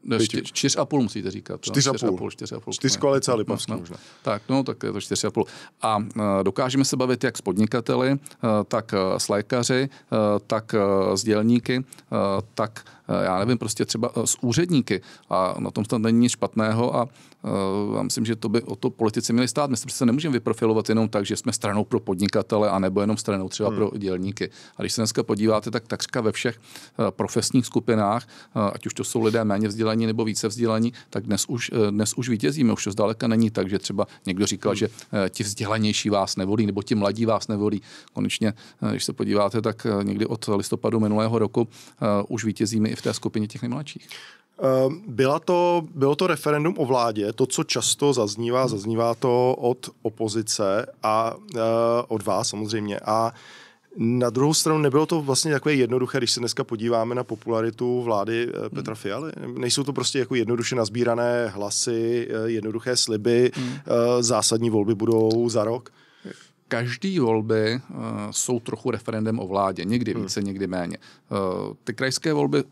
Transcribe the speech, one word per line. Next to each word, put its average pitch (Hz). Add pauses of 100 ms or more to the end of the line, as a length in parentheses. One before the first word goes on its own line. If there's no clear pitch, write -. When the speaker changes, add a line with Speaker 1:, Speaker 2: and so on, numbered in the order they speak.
Speaker 1:
Ne, 120
Speaker 2:
Pěti. 110
Speaker 1:
čtyř-, 127
čtyř -
a 147
půl 135
musíte 101
říkat, 95 (140)
jo. 101
Speaker 2:
Čtyř 139
a 135
půl. 107
Speaker 1:
Čtyř -
a 113
půl, -
čtyři. -
Speaker 2:
Čtyřkoalice 139
a -
Speaker 1:
No, 113
Speaker 2:
Lipavský 104
Speaker 1:
no, 113
no. -
Speaker 2:
možná. 85 (260)
Speaker 1:
Tak, 107
no, 135
tak 120
je 107
to 101
čtyři -
a 101
půl. 110 (380)
A, 110 (420)
e, 95
dokážeme 127
se 139
bavit 127
jak 120
s -
podnikateli, 120
e, 139 (500)
tak, 110
e, 95
s -
lékaři, 117
e, 135 (580)
tak, 110
e, 98
s 95
dělníky, 113
e, 131 (720)
tak, 107 (240)
e, 98
já 92
nevím, 113
prostě 110
třeba, 113
e, 113
s -
úředníky. 127 (300)
A 92
na 101
tom 127
snad 117
není 113
nic 120
špatného 113
a, 120 (360)
e, 101
já 104
myslím, 101
že 113
to 110
by 113
o 107
to 131
politici -
měli 120
stát. 143
My 123
se -
přece 127
nemůžeme 147
vyprofilovat 113
jenom 113
tak, 104
že 107
jsme 117
stranou 104
pro 120
podnikatele 101
anebo 95
jenom 104
stranou 95
třeba 104
Speaker 2:
Hmm. 101
Speaker 1:
pro 104
dělníky. 95 (260)
A -
když 110
se -
dneska 113
podíváte, 107
tak 117
takřka -
ve 110
všech, - (520)
e, -
profesních 117
skupinách, 110 (340)
e, 113 (140)
ať -
už -
to 117
jsou -
lidé 110
méně 104
vzdělaní, 110
nebo 113
více 110
vzdělaní, 113 (180)
tak 107
dnes 104
už, 120
eh, 104
dnes 107
už 123
vítězíme. 135
Už -
to 104
zdaleka 107
není 113
tak, 95
že 98
třeba 101 (200)
někdo 95
říkal, 104
Speaker 2:
Hmm. 87
Speaker 1:
že, 107 (380)
eh, 92
ti -
vzdělanější 107
vás 98
nevolí, 104
nebo 101
ti 113
mladí 104
vás 107
nevolí. 104 (300)
Konečně, 107 (300)
eh, 107
když 107
se -
podíváte, 101
tak, 110
eh, 101
někdy 101
od -
listopadu 110
minulého 107
roku, 113
eh, - (240)
už 110
vítězíme 110
i 117
v -
té 120
skupině 107
těch -
nejmladších. 127 (500)
Speaker 2:
Eh, - (440)
byla 131
to, 175 (120)
bylo 139
to 185
referendum 151
o 147
vládě, 113
to, 127
co 160
často 139
zaznívá, 117
Speaker 1:
Hmm. 131
Speaker 2:
zaznívá 113
to 123
od 123 (120)
opozice 110 (160)
a, 110 (220)
eh, - (500)
od 110
vás 104
samozřejmě. 104
A 113 (680)
na 123
druhou 139
stranu 156
nebylo 147
to 165
vlastně 139
takové 147
jednoduché, 127
když 120
se -
dneska 120
podíváme 117
na 123
popularitu 113
vlády, 117
eh, -
Speaker 1:
Hmm. 110
Speaker 2:
Petra -
Fialy. 113 (260)
Nejsou 127
to 139
prostě 127
jako 131
jednoduše 117
nazbírané 120
hlasy, 113
eh, 110
jednoduché 110
sliby. 117
Speaker 1:
Hmm. 127 (180)
Speaker 2:
Eh, 120
zásadní 113
volby 107
budou 113
za 110
rok. 117 (800)
Speaker 1:
Každý 123
volby, 110
eh, 127 (500)
jsou 120
trochu 120
referendem 110
o 104
vládě. 95
Někdy 110
Speaker 2:
Hmm. 87
Speaker 1:
více, 98
někdy 98
méně. 87
Eh, - (500)
ty 113
krajské 135
volby 143